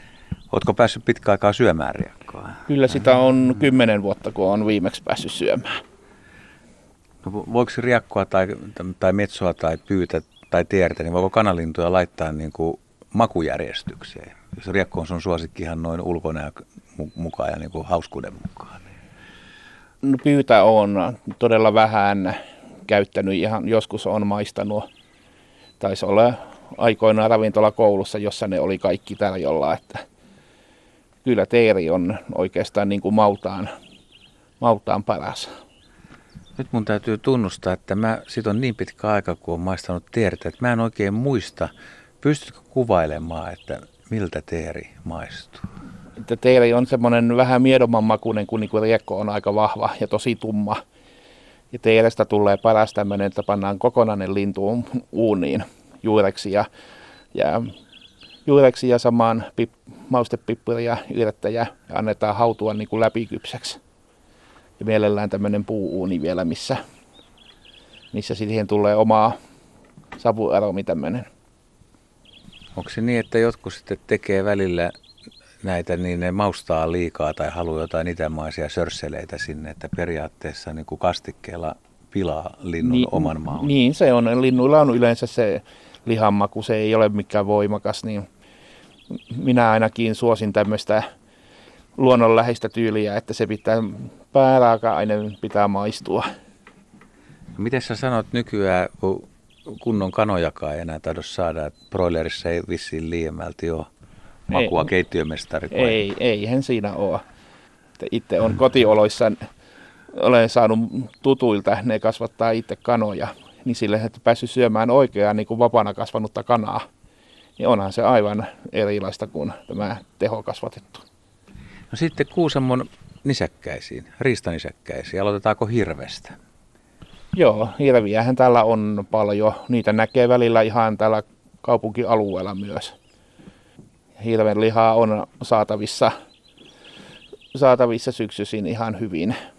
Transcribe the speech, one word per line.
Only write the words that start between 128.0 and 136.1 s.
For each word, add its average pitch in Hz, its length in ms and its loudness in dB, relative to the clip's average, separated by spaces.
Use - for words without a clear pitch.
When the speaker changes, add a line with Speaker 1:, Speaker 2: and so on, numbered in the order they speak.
Speaker 2:
täällä 123 280 6
on 107 480 0
paljon. 107 420 2
Niitä 113 240 0
näkee 117 360 4
välillä 117 320 4
ihan 110 360 2
täällä 107 260 2
kaupunkialueella 107 920 0
myös. 98 380 -10
Hirven 107 380 2
lihaa 113 340 4
on 107 320 2
saatavissa, 107 680 0